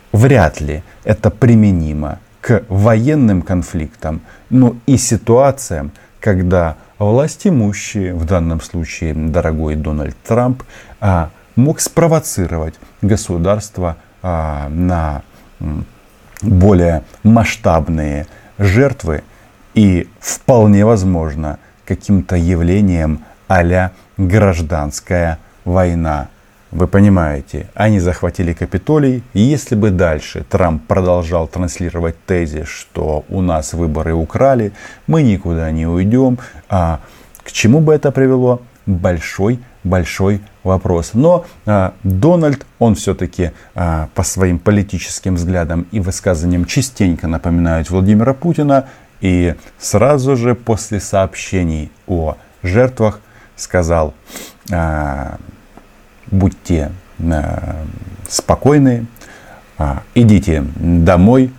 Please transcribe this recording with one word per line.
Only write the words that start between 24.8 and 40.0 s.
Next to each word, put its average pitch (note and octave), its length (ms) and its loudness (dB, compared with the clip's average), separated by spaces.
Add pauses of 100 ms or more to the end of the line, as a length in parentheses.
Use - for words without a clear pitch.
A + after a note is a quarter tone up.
война. E2+ 640 0 (420)
Вы E2+ 160 -2
понимаете, E2 880 2
они G#2 260 2
захватили F2 540 -2
Капитолий, B2+ 680 0 (120)
и G2 60 0
если C3+ 340 0
бы G#2+ 160 2
дальше E2 580 -2
Трамп E2 380 -2
продолжал F2 600 0
транслировать E2+ 680 -6 (100)
тезис, D#2+ 420 -4
что D2+ 640 -8
у F#2+ 140 -4
нас E2 320 -4
выборы D#2+ 400 -2
украли, A2 580 0 (340)
мы D#3 160 2
никуда E2+ 480 0
не D#2+ 160 -4
уйдём, A#2 520 0 (320)
а E2+ 300 -2 (440)
к - 80 -20
чему C#3 280 4
бы D#3 120 4
это C#3+ 180 2
привело? B2+ 520 2 (240)
Большой, F#2+ 720 -2 (260)
большой F#2+ 560 0 (240)